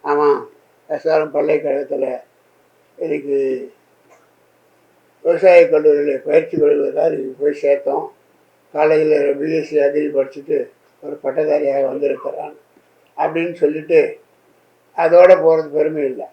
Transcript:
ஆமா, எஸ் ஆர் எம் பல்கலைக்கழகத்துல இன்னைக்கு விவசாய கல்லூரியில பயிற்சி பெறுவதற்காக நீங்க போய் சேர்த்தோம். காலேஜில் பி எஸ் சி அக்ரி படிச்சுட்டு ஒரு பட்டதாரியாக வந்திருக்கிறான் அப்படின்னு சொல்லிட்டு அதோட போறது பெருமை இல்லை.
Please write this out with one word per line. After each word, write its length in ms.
ஆமா, 240
எஸ் 200
ஆர் 120
எம் 140
பல்கலைக்கழகத்துல 720
இன்னைக்கு 400
விவசாய 420
கல்லூரியில 520
பயிற்சி 400
பெறுவதற்காக 580
நீங்க 240
போய் 240
சேர்த்தோம். 440
காலேஜில் 640
பி 200
எஸ் 120
சி 100
அக்ரி 320
படிச்சுட்டு 460
ஒரு 200
பட்டதாரியாக 640
வந்திருக்கிறான் 680
அப்படின்னு 380
சொல்லிட்டு 640
அதோட 400
போறது 320
பெருமை 360
இல்லை. 280